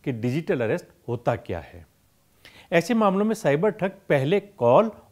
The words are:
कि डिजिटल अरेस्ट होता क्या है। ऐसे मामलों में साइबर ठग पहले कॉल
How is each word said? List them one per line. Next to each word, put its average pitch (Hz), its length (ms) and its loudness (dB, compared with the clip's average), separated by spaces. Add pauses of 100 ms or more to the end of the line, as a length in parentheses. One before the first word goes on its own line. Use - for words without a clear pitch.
कि 143 80 -4
डिजिटल 123 480 -4
अरेस्ट 123 260 -4 (220)
होता 120 280 -4
क्या 87 240 -10
है। 82 260 -20 (840)
ऐसे 170 220 2
मामलों 202 300 2
में 220 100 0
साइबर 170 360 0
ठग 190 200 -4
पहले 156 500 0
कॉल 165 500 2 (220)